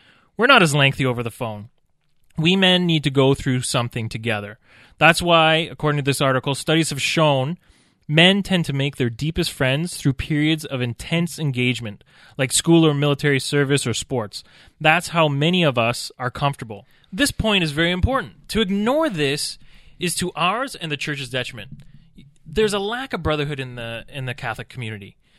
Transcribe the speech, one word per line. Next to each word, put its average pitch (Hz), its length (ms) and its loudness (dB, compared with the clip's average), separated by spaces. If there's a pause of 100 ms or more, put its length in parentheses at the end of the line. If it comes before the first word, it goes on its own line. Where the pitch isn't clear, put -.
(380)
we're 220 80 4
not 262 160 8
as 147 120 4
lengthy 139 300 2
over 123 180 -2
the 113 80 -6
phone. 107 380 -10 (680)
We 170 200 4
men 185 300 4
need 160 180 2
to 151 60 0
go 135 240 4
through 127 260 -2
something 120 480 -4
together. 107 500 -6 (400)
That's 165 240 4
why, 160 340 4 (140)
according 147 280 -2
to 139 60 -4
this 135 160 -2
article, 135 340 0
studies 160 360 0
have 139 100 -8
shown 151 580 0 (480)
men 180 360 4
tend 180 240 0
to 139 80 -4
make 139 220 -2
their 123 120 0
deepest 156 420 -4
friends 143 460 -2
through 139 160 0
periods 151 540 -2
of 127 160 -4
intense 165 560 -4
engagement, 123 680 -2 (320)
like 135 160 -2
school 165 320 6
or 151 80 4
military 143 480 0
service 143 460 0
or 113 80 -2
sports. - 500 -6 (340)
That's 156 300 2
how 165 180 2
many 151 360 2
of 135 160 2
us 117 400 -2
are 127 120 -4
comfortable. 113 560 -4 (240)
This 240 200 0
point 202 340 0
is 151 80 -2
very 165 200 0
important. 185 560 -2
To 208 120 -2
ignore 226 480 0
this 147 500 -4 (400)
is 180 180 -4
to 175 160 -4
ours 208 420 -4
and 160 180 -10
the 143 60 -6
church's 139 320 -8
detriment. 123 400 -8 (760)
There's 202 300 0
a 208 40 -2
lack 233 360 -6
of 185 80 -8
brotherhood 147 360 -2
in 127 180 -10
the, 117 320 -10
in 135 180 -10
the 120 80 -6
Catholic 113 340 -8
community. 110 480 -12 (220)